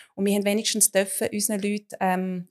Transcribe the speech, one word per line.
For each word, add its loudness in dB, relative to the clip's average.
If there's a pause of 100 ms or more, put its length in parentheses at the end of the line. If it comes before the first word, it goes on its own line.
(160)
und 0
wir 4
haben 2
wenigstens 2
dürfen 0
unseren -2
Leuten, -4
ähm, -2